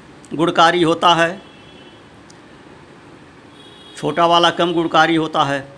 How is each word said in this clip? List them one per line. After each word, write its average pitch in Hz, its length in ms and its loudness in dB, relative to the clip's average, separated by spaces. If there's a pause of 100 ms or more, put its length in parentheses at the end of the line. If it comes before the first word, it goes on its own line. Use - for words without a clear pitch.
(340)
गुणकारी 170 500 2
होता 170 320 2
है, 170 260 -2 (2500)
छोटा 151 300 0
वाला 170 220 2
कम 170 240 -2
गुणकारी 160 420 0
होता 156 280 -2
है, 139 340 -6